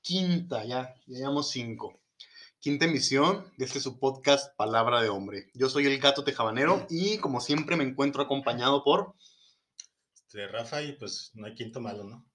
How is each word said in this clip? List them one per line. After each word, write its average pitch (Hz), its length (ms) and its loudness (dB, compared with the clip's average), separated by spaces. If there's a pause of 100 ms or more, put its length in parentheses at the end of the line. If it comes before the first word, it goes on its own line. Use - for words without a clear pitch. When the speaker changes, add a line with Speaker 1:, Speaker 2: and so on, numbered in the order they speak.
Speaker 1:
quinta, 175 640 -2
ya, 127 300 -6 (120)
ya 127 120 -14
llevamos 143 320 -2
cinco. 117 500 -8 (600)
Quinta 143 260 2
emisión 160 580 2 (140)
de 127 80 -2
este 139 120 -6
su 127 200 -6
podcast, 135 580 2
Palabra 113 460 2
de 107 80 2
Hombre. 98 420 -6
Yo 131 160 2
soy 143 160 2
el 139 140 4
Gato 139 260 4
Tejabanero 139 640 2
y, 190 300 0
como 127 240 -2
siempre, 151 340 0
me 151 80 2
encuentro 139 380 0
acompañado 135 600 2
por 175 300 4 (1000)
Speaker 2:
Este, 101 340 -12
Rafa, 117 320 -6
y 147 140 -8
pues - 400 -12
no 107 120 -14
hay 110 80 -12
quinto 117 240 -10
malo, 104 260 -8
¿no? 117 200 -18 (100)